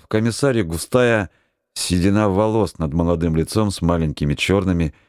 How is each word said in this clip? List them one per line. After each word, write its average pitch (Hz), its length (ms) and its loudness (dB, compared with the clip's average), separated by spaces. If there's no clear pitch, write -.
в - 40 -20
комиссаре 117 560 0
густая 107 680 0
седина 98 560 2
волос 107 480 0
над 76 160 -4
молодым 85 420 0
лицом 101 360 0
с - 100 -8
маленькими 80 540 0
чёрными, 90 580 0